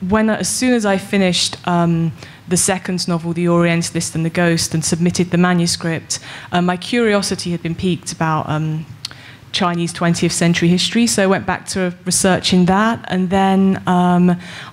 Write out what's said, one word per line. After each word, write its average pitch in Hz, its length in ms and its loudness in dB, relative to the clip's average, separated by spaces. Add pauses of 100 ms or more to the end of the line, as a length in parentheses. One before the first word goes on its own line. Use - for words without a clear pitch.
when, 220 200 2
as 208 200 -2
soon 254 240 0
as 233 120 0
I 196 120 2
finished, 190 580 0 (120)
um, 170 440 0 (360)
the 180 100 0
second 185 500 -2
novel, 170 260 -4
The 175 160 0
Orientalist 170 680 0
and 165 100 0
the 165 40 -2
Ghost, 170 440 0
and 160 100 0
submitted 175 480 0
the 175 60 0
manuscript, 170 840 0 (320)
uh, 175 100 2
my 180 160 0
curiosity 202 760 0
had 170 100 -4
been 165 140 -4
piqued - 380 -2
about, 160 360 -2
um, 156 360 -4 (680)
Chinese 170 420 -2
twentieth 170 400 0
century 170 340 2
history, 180 400 2
so 214 160 0
I 190 40 2
went 190 180 0
back 185 220 -4
to 180 360 -4
researching 180 600 2
that, 208 420 2
and 185 220 -2
then, 190 580 2
um, 180 500 4 (360)